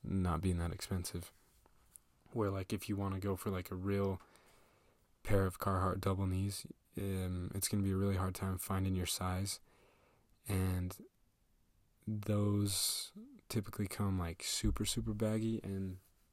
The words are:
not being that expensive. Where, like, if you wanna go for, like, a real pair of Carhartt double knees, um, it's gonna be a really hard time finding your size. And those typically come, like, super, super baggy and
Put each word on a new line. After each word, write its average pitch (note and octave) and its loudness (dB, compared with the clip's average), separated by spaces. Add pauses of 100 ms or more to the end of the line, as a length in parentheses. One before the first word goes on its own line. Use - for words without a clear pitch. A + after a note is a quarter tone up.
not F2+ 0
being F2+ 2
that E2+ -2
expensive. - -6 (1000)
Where, G#2+ 2
like, G2 -2
if G2+ -4
you G2+ 0
wanna G2 0
go F#2+ 0
for, - -4
like, F#2 -2
a F#2 -4
real G2 2 (1000)
pair F#2+ 6
of - -4
Carhartt F#2+ 2
double F#2+ 2
knees, F#2+ 0 (320)
um, F#2 -2
it's G2 0
gonna G2+ 2
be G2 4
a F#2+ 4
really G2 2
hard F#2 0
time F#2+ -2
finding F#2+ 0
your F2 0
size. F#2 -2 (880)
And F#2 2 (1120)
those G#2 2 (360)
typically G2+ -2
come, F#2+ 0
like, E2+ -4
super, - 0
super A2+ 0
baggy A2 2
and F#2+ -4 (340)